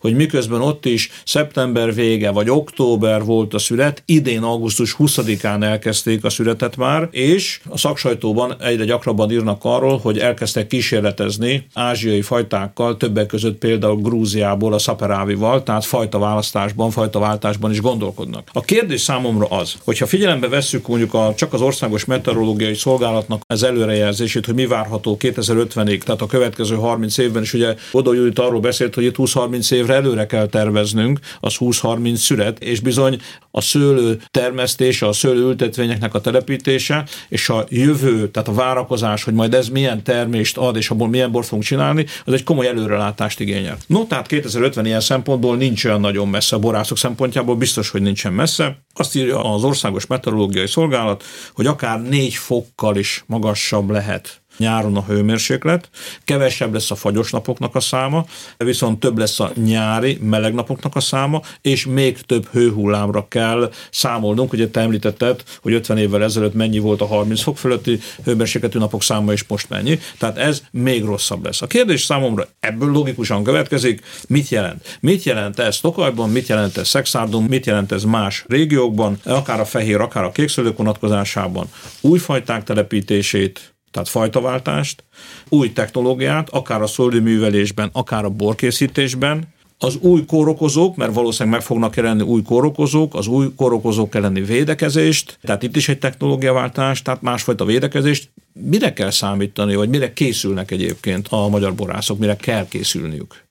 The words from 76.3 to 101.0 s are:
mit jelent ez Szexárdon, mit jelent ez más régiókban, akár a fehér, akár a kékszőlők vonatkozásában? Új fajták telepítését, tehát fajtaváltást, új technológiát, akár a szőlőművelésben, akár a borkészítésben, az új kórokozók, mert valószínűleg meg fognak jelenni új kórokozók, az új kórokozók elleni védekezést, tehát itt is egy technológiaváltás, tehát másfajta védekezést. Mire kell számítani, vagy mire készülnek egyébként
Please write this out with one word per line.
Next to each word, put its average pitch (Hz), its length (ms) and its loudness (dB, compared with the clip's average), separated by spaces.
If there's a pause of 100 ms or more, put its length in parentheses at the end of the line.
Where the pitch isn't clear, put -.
mit 127 160 0
jelent 107 300 0
ez 92 120 -4
Szexárdon, 113 540 0
mit 127 240 0
jelent 101 260 0
ez 101 120 -4
más 107 440 0
régiókban, 120 760 2
akár 127 360 -2
a 107 40 0
fehér, 110 360 0
akár 113 240 -2
a 90 80 -4
kékszőlők 131 440 0
vonatkozásában? 101 920 -2 (320)
Új 170 180 6
fajták 123 460 -2
telepítését, 101 1080 0 (160)
tehát - 180 -6
fajtaváltást, 131 960 -2 (440)
új 131 240 4
technológiát, 131 800 0
akár 120 320 -2
a 107 40 0
szőlőművelésben, 110 1080 2
akár 117 320 -4
a 101 40 -2
borkészítésben, 131 1300 0 (240)
az 135 220 -2
új 175 240 6
kórokozók, 156 720 2
mert 113 180 -2
valószínűleg 117 440 2
meg 110 80 -6
fognak 113 300 0
jelenni 113 260 2
új 110 200 2
kórokozók, 147 720 2
az 101 120 -2
új 135 300 2
kórokozók 110 580 2
elleni 98 260 0
védekezést, 151 1040 0
tehát 101 200 -2
itt 123 140 -2
is 143 120 2
egy 139 100 0
technológiaváltás, 131 1040 0
tehát 127 200 -4
másfajta 123 420 -2
védekezést. 139 640 0 (220)
Mire 190 400 0
kell 98 180 -2
számítani, 101 640 -2
vagy 104 140 2
mire 131 240 0
készülnek 98 580 -2
egyébként 92 600 -4